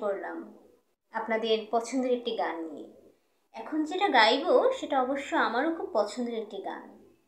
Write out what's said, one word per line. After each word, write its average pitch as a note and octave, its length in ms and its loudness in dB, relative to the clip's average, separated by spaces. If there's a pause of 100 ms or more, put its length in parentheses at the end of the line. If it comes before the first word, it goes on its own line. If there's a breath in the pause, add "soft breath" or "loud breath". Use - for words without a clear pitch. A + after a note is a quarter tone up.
পড়লাম F#3+ 540 -6 (580)
আপনাদের A3 580 0
পছন্দের B3 420 0
একটি A#3+ 240 -2
গান E3 260 -2
নিয়ে। A#2+ 300 -12 (600)
এখন D4 320 -4
যেটা F#4 240 0
গাইবো, C4+ 640 6
সেটা C#4+ 300 0
অবশ্য C#4 340 -4
আমারও B3+ 380 2
খুব F#4 180 -8
পছন্দের A#3 420 -2
একটি G#3+ 240 -8
গান। E3+ 480 -12 (220)